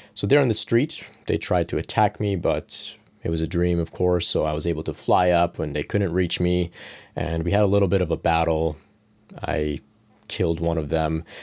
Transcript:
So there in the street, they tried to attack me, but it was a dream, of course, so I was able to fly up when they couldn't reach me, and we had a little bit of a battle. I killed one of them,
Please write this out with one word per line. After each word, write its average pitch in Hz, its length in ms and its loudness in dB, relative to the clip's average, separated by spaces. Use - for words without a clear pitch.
So - 140 -4
there 139 140 6
in 131 80 2
the 113 40 2
street, - 500 0
they 90 100 0
tried 87 320 0
to 78 80 -2
attack 101 420 0
me, 104 160 0
but - 600 -4
it 87 60 -2
was 82 120 -2
a 80 60 0
dream, 85 320 0
of 82 120 -4
course, 90 360 0
so 80 160 0
I 78 100 0
was 78 120 -4
able 80 180 -2
to 78 100 -6
fly 92 360 2
up 85 280 2
when 76 160 -4
they 76 100 -4
couldn't 101 300 -2
reach 90 260 0
me, 87 320 2
and 82 280 -2
we 87 80 0
had 101 100 4
a 104 60 4
little 98 200 4
bit 92 140 2
of 82 100 -2
a 80 60 0
battle. 80 600 0
I 76 380 -2
killed 82 340 -2
one 82 160 0
of 76 100 -4
them, 80 380 -2